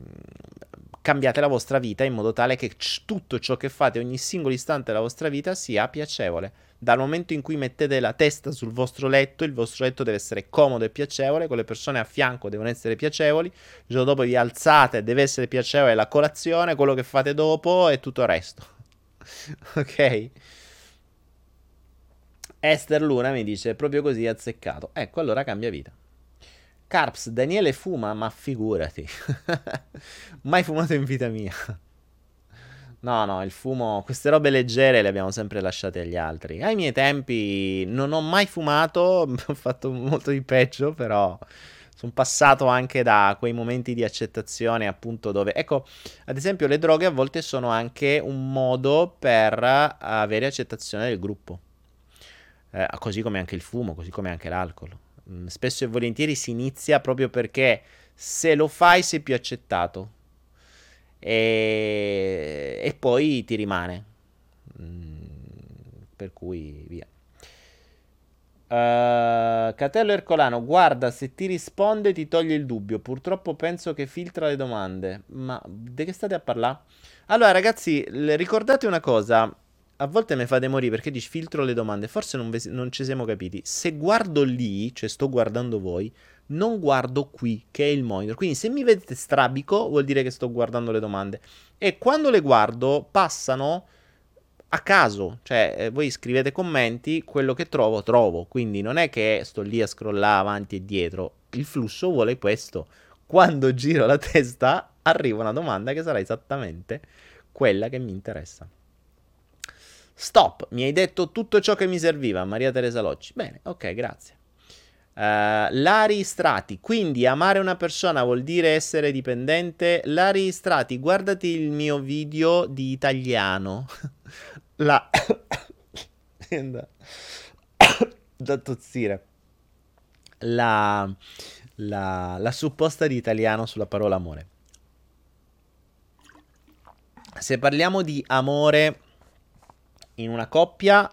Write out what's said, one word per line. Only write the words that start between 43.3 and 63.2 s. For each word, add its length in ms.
quei 140
momenti 420
di 80
accettazione, 840
appunto, 420
dove... 240
Ecco, 320
ad 120
esempio 300
le 120
droghe 280
a 40
volte 300
sono 280
anche 520
un 300
modo 640
per 460
avere 840
accettazione 640
del 120
gruppo. 400
Eh, 160
così 240
come 160
anche 160
il 80
fumo, 320
così 160
come 200
anche 180
l'alcol. 420
Mm, 160
spesso 380
e 20
volentieri 480
si 160
inizia 500
proprio 280
perché 540
se 400
lo 140
fai 340
sei 180
più 140
accettato. 800
E, 1600
e 120
poi 500